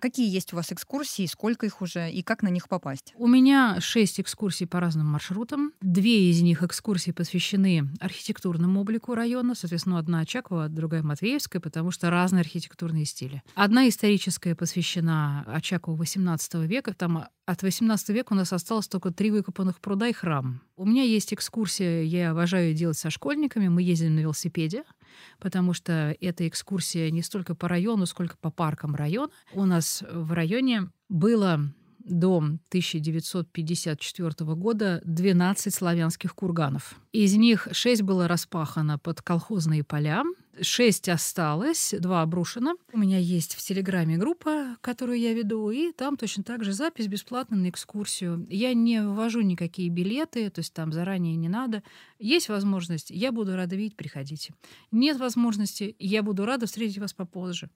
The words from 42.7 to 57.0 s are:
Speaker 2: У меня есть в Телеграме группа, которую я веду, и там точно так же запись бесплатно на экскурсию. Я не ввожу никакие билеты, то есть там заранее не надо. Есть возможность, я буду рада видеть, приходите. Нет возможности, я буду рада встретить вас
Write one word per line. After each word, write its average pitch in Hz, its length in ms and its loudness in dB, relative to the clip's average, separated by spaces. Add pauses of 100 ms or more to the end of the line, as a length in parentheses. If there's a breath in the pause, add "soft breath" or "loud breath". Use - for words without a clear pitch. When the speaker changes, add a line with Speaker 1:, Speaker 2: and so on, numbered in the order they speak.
Speaker 2:
У 233 60 -2
меня 190 200 4
есть 175 360 0
в - 40 -12
Телеграме 180 580 0
группа, 285 640 -2
которую 247 400 -4
я 233 140 0
веду, 220 360 -2
и 311 220 -2
там 277 240 -4
точно 208 280 -6
так 233 200 -8
же 196 80 -2
запись 240 360 -4
бесплатно 226 500 -4
на 180 100 2
экскурсию. 175 800 -6
Я 240 240 -2
не 233 300 2
ввожу 220 400 -2
никакие 175 480 -2
билеты, 214 580 -2
то 170 120 -8
есть - 120 -8
там 160 220 -6
заранее 175 420 -2
не 165 140 -2
надо. 220 320 -4 (360 loud breath)
Есть 277 300 0
возможность, 196 640 -2
я 233 220 -2
буду 208 220 -2
рада 185 220 -4
видеть, 214 200 -6
приходите. 147 580 -12 (360 loud breath)
Нет 262 280 4
возможности, 226 800 0
я 208 240 0
буду 202 240 0
рада 240 180 -2
встретить 208 340 -4
вас 202 140 -8